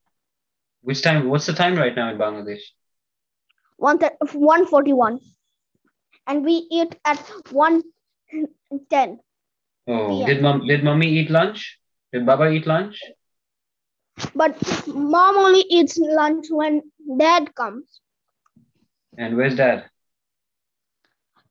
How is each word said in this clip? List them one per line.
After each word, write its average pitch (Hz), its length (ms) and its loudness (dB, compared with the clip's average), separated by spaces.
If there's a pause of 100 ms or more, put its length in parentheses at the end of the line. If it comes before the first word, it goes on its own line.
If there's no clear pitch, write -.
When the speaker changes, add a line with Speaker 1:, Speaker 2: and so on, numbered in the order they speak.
(800)
Speaker 1:
Which 135 200 -6
time? 151 280 0
What's 147 160 -2
the 175 80 -4
time 175 220 0
right 127 200 0
now 117 160 -4
in 107 60 -10
Bangladesh? 104 440 -6 (1160)
Speaker 2:
One 294 200 0
thir-, 294 200 -2 (160)
one 302 320 4
forty-one. 277 540 2 (1080)
And 277 160 -2
we 330 260 0
eat 330 260 -2 (100)
at 294 140 -2 (320)
one 330 300 2 (1080)
ten 240 300 0 (680)
Speaker 1:
Oh, 113 220 -2
Speaker 2:
P 98 140 -2
M. - 40 0
Speaker 1:
did 139 140 2
mom, 139 260 0
did 143 160 2
mommy 151 240 2
eat 156 220 0
lunch? 180 500 -2 (320)
Did 123 140 -4
Baba 135 240 4
eat 156 180 -2
lunch? 180 340 -2 (1300)
Speaker 2:
But 302 200 2 (320)
mom 330 500 2
only 381 320 6
eats 339 280 2
lunch 311 520 0
when 302 320 -2 (360)
dad 320 380 2
comes. 233 460 -12 (1160)
Speaker 1:
And 117 200 -6
where's 131 180 0
dad? 123 340 0 (1600)